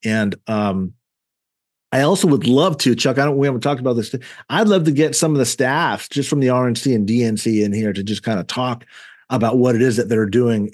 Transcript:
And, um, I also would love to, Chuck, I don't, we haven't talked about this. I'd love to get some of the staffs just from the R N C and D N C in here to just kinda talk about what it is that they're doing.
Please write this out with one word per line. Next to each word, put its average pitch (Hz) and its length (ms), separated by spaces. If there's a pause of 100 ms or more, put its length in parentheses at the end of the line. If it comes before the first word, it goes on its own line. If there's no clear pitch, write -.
And, 110 320 (120)
um, 98 460 (1000)
I 131 100
also 185 260
would 135 180
love 147 300
to, 123 180
Chuck, 131 240
I 139 60
don't, 143 120
we 139 100
haven't 123 140
talked 143 200
about 127 160
this. 110 180 (340)
I'd 214 200
love 190 160
to 156 80
get 147 200
some 156 200
of 139 60
the 123 60
staffs 131 640
just 139 220
from 147 100
the 131 100
R 127 180
N 117 80
C 127 180
and 104 140
D 120 160
N 113 120
C 107 280
in 104 100
here 107 180
to 98 120
just 101 200
kinda 104 200
talk 123 420 (440)
about 113 280
what 127 180
it 110 60
is 127 140
that 117 140
they're 110 160
doing. 110 480